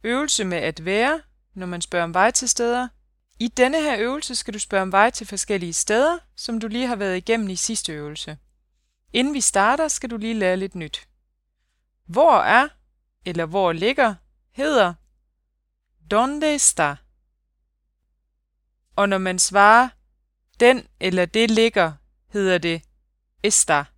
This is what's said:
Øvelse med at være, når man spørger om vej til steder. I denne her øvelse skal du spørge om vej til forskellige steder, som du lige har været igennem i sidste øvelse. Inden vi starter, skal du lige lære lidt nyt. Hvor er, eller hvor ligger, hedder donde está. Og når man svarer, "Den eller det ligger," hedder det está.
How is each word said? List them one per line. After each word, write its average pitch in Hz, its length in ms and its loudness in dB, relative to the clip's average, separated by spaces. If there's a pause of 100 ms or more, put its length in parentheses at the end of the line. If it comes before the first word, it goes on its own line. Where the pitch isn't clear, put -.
Øvelse 247 420 -2
med 175 120 -4
at 160 280 -6
være, 254 360 0 (320)
når 185 120 -12
man 175 160 -8
spørger 175 220 -4
om 165 100 -6
vej 202 180 4
til 254 180 -2
steder. 240 380 -2 (520)
I 233 80 -2
denne 269 340 2
her 277 180 -2
øvelse 254 360 -4
skal - 180 -8
du 214 60 -10
spørge 196 220 -2
om 190 100 -4
vej 202 180 4
til - 180 -8
forskellige 180 460 -6
steder, 285 440 0 (180)
som 226 240 -6
du 226 80 -6
lige 240 200 -4
har 233 80 -4
været 190 220 -4
igennem 220 320 -2
i 185 60 -6
sidste - 380 -6
øvelse. 151 440 -12 (760)
Inden 262 200 0
vi 269 80 -4
starter, 254 460 2
skal 262 220 -8
du 233 80 -10
lige 226 160 -6
lære 185 240 0
lidt 190 180 -8
nyt. 160 320 -12 (1000)
Hvor 240 340 4
er, 240 280 4 (580)
eller 165 200 -4
hvor 175 260 0
ligger, 214 440 0 (360)
hedder 247 420 0 (1200)
donde 294 440 0
está. 151 400 0 (2000)
Og 202 140 2
når 196 80 0
man 185 220 -4
svarer, 214 500 6 (720)
"Den 247 280 4 (120)
eller 180 260 0
det 220 260 0
ligger," 220 420 2 (360)
hedder 190 280 0
det 165 240 -2 (640)
está. 160 400 2 (140)